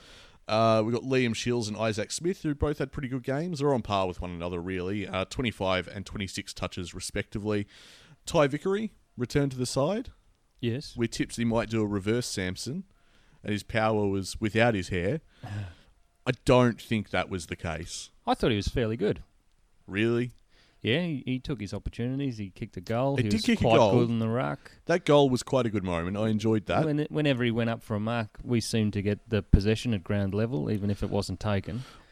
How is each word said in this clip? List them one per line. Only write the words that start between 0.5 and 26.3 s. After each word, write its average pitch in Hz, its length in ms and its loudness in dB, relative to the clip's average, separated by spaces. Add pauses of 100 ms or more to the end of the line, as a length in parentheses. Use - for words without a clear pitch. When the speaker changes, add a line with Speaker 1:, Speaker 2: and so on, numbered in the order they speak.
Speaker 1:
we've 113 120 -2
got - 80 -2
Liam 131 320 2
Shiels 120 340 -2
and 104 80 -6
Isaac 110 340 -2
Smith, 175 300 -4
who 151 140 -2
both 147 240 -2
had 131 120 -4
pretty 147 160 -6
good 123 160 -6
games. 151 360 -4
They're 143 140 4
on 113 100 0
par 98 240 0
with 90 120 -6
one 90 120 -8
another, 87 280 -4
really. 92 480 -4
Uh, 95 180 -2
twenty-five 95 640 -2
and 101 180 -10
twenty-six - 480 -8
touches, 90 420 -8
respectively. 101 720 -4 (580)
Ty 151 220 4
Vickery 190 440 -2 (240)
returned 139 360 0
to 127 60 -12
the 127 100 -2
side. 175 420 -2 (500)
Speaker 2:
Yes. 123 380 -4
Speaker 1:
We 117 100 0
tipped - 300 -4
he 117 80 0
might 113 240 2
do 113 120 2
a 107 60 2
reverse 104 400 0
Samson, 110 560 -6 (600)
and 107 100 -4
his 101 100 -4
power 110 440 2
was 98 340 -2
without 110 340 4
his 92 140 -4
hair. 95 320 -2 (100)
Speaker 2:
<sighs> - 960 -14
Speaker 1:
I - 40 0 (140)
don't 123 360 6
think 107 300 -2
that 90 180 0
was 92 180 -6
the 90 80 -8
case. 82 540 -8 (180)
Speaker 2:
I 240 60 4
thought 170 180 0
he 107 60 2
was 98 100 0
fairly 117 300 -2
good. 190 260 -2 (640)
Speaker 1:
Really? 117 440 2 (500)
Speaker 2:
Yeah, 120 200 0
he, 165 240 -4
he 127 140 -2
took 131 200 -8
his 101 140 -8
opportunities. 123 640 -4
He 104 140 -8
kicked - 260 -12
a 95 40 -12
goal. 127 360 -2
Speaker 1:
He 123 60 2
Speaker 2:
He 107 60 0
Speaker 1:
did 101 80 2
Speaker 2:
was 220 80 -2
Speaker 1:
kick 233 140 2
a - 40 0
Speaker 2:
quite 156 140 6
Speaker 1:
goal. 113 220 8
Speaker 2:
good 120 100 4
in 117 100 0
the 113 100 0
ruck. 139 420 -4 (140)
Speaker 1:
That 175 200 2
goal 147 240 8
was 127 140 0
quite 127 220 2
a 117 40 0
good 101 140 -2
moment. 90 320 -2
I 110 140 2
enjoyed 110 380 2